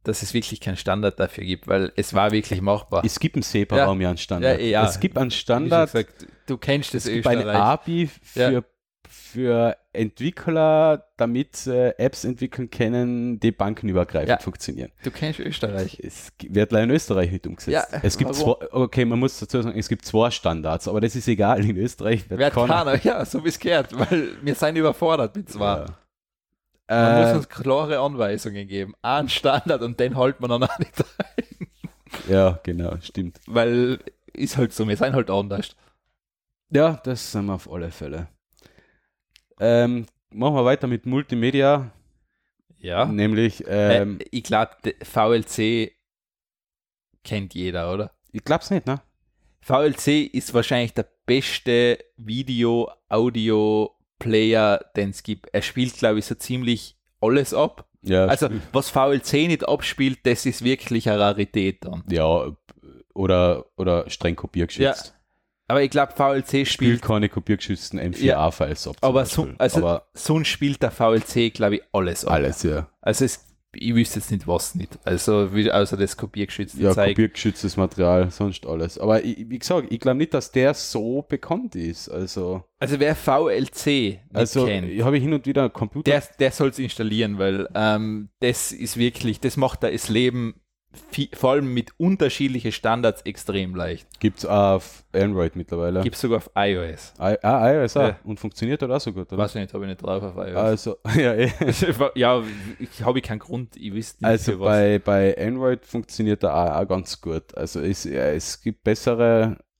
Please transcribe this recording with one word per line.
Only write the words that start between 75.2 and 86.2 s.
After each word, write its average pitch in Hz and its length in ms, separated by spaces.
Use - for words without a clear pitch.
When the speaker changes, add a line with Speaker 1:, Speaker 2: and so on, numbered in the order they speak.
Speaker 1:
wie, 107 180
außer 101 240
das 98 220
kopiergeschützte 98 640
Speaker 2:
Ja, 98 100
Speaker 1:
Zeug. 98 240
Speaker 2:
kopiergeschütztes 107 640
Material, 90 520
sonst 98 360
alles. 82 320
Aber 107 260
ich, 117 240
wie 120 100
gesagt, 160 320
ich 117 100
glaub 127 180
nicht, 160 160
dass - 180
der 135 220
so 123 480
bekannt 196 540
ist. 85 340
Also 92 520
Speaker 1:
Also 139 220
wer 151 160
V 147 320
L 123 220
C 120 520
nicht - 140
Speaker 2:
Also, 120 300
Speaker 1:
kennt, 95 240
Speaker 2:
ich 104 120
habe 135 140
hin 143 160
und 143 140
wieder 139 160
einen 123 100
Computer 135 380
Speaker 1:
der, 143 120